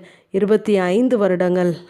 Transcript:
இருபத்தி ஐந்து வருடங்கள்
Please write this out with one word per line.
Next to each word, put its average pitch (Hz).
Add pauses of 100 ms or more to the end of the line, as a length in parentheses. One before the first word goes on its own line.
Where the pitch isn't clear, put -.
(300)
இருபத்தி 208
ஐந்து 214
வருடங்கள் 180 (140)